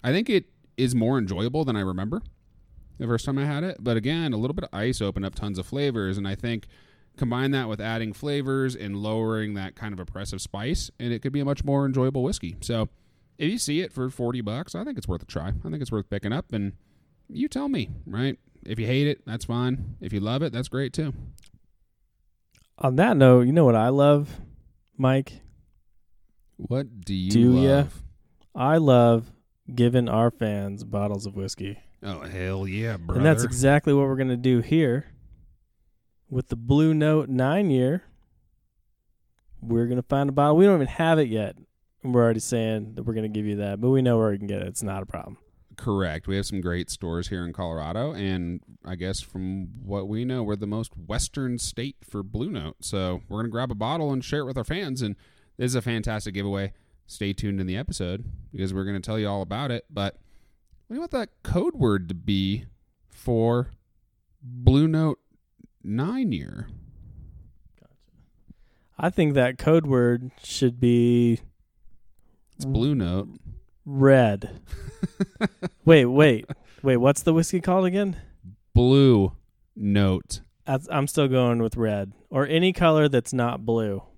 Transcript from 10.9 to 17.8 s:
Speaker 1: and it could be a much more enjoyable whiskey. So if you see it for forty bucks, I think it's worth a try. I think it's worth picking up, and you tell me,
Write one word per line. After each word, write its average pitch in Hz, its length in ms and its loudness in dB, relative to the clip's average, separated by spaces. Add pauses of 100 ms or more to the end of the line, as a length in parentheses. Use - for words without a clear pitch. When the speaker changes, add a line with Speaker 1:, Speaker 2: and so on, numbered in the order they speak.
Speaker 1:
and 120 120 -4
it 113 80 -4
could 135 120 -6
be 143 80 -2
a 139 40 -2
much 143 200 -2
more 139 200 2
enjoyable 131 380 0
whiskey. 127 380 -4
So 113 280 -2 (480)
if 151 140 -2
you 233 80 -4
see 147 220 -2
it 185 120 -6
for 131 180 -6
forty 123 300 -4
bucks, 113 360 -8
I 196 80 -8
think 277 120 -10
it's - 120 -10
worth 87 140 -4
a - 40 -20
try. 82 220 -8
I 123 220 -6
think 151 120 -8
it's 127 100 -10
worth 104 160 -4
picking 101 240 -6
up, 139 200 -6
and 101 220 -4 (540)
you - 200 -6
tell 277 200 -6
me, 196 220 -4 (160)